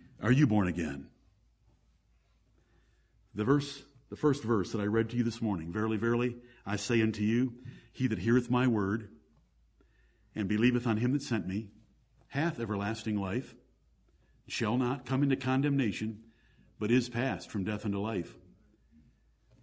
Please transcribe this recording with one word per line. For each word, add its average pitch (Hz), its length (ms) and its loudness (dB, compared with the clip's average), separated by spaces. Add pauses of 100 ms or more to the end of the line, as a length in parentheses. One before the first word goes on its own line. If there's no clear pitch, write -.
(240)
Are 110 80 4
you 139 160 6
born 104 200 4
again? 78 400 -4 (2250)
The 104 120 0
verse, 143 380 0 (260)
the - 80 -14
first 147 260 2
verse 110 280 2
that 107 100 -2
I 101 40 0
read 110 260 0
to 120 60 -4
you 120 60 2
this 113 180 -2
morning, 90 300 -2
"Verily, 110 240 0
verily, 120 400 0 (300)
I 101 100 -2
say 117 260 2
unto 104 220 0
you, 117 300 2 (400)
he 131 140 -2
that 107 120 -2
heareth 120 320 4
my 127 160 4
word 107 400 0 (1300)
and 101 140 -2
believeth 117 360 2
on 110 120 2
him 123 160 0
that 143 100 -2
sent 101 240 -2
me 101 220 -4 (580)
hath 151 320 -4
everlasting 104 600 -2
life, 98 360 -4 (920)
shall 117 300 -2
not 127 280 -2
come 131 180 0
into 135 140 2
condemnation, 131 840 0 (540)
but 107 140 0
is 123 160 4
passed 117 420 -4
from 101 140 -4
death 104 220 -4
unto 98 140 -2
life." 104 380 -4 (1300)